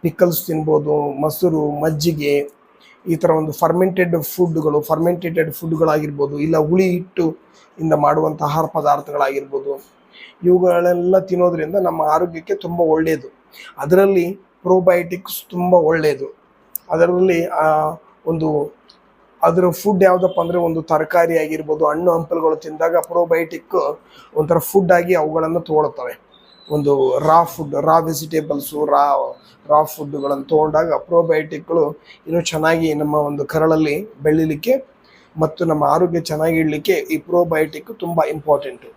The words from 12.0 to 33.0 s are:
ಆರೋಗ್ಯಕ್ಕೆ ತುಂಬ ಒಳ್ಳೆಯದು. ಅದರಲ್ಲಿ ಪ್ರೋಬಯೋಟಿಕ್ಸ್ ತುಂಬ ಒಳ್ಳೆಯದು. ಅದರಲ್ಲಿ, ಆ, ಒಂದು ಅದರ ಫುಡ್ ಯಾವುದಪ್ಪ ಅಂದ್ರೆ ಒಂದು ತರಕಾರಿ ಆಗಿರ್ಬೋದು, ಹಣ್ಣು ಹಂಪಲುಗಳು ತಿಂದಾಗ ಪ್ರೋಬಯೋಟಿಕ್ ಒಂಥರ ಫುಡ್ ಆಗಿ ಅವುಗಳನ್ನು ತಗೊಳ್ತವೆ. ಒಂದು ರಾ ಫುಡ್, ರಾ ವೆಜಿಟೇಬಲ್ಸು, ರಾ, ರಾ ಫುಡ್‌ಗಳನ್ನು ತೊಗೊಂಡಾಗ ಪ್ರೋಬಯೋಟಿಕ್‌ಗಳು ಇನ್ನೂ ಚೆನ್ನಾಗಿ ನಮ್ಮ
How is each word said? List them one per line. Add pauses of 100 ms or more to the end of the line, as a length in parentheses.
ಆರೋಗ್ಯಕ್ಕೆ
ತುಂಬ
ಒಳ್ಳೆಯದು. (500)
ಅದರಲ್ಲಿ (100)
ಪ್ರೋಬಯೋಟಿಕ್ಸ್
ತುಂಬ
ಒಳ್ಳೆಯದು. (540)
ಅದರಲ್ಲಿ,
ಆ, (300)
ಒಂದು (680)
ಅದರ
ಫುಡ್
ಯಾವುದಪ್ಪ
ಅಂದ್ರೆ
ಒಂದು
ತರಕಾರಿ
ಆಗಿರ್ಬೋದು,
ಹಣ್ಣು
ಹಂಪಲುಗಳು
ತಿಂದಾಗ
ಪ್ರೋಬಯೋಟಿಕ್ (360)
ಒಂಥರ
ಫುಡ್
ಆಗಿ
ಅವುಗಳನ್ನು
ತಗೊಳ್ತವೆ. (400)
ಒಂದು
ರಾ
ಫುಡ್,
ರಾ
ವೆಜಿಟೇಬಲ್ಸು,
ರಾ, (340)
ರಾ
ಫುಡ್‌ಗಳನ್ನು
ತೊಗೊಂಡಾಗ
ಪ್ರೋಬಯೋಟಿಕ್‌ಗಳು (360)
ಇನ್ನೂ
ಚೆನ್ನಾಗಿ
ನಮ್ಮ